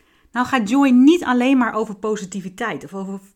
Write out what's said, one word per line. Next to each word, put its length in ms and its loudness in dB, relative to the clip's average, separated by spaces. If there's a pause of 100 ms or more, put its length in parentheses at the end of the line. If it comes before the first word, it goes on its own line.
(320)
Nou 160 -4
gaat 220 -2
joy 200 2
niet 340 6
alleen 340 0
maar 160 0
over 220 -6
positiviteit 880 -8
of 100 -18
over 260 -12 (160)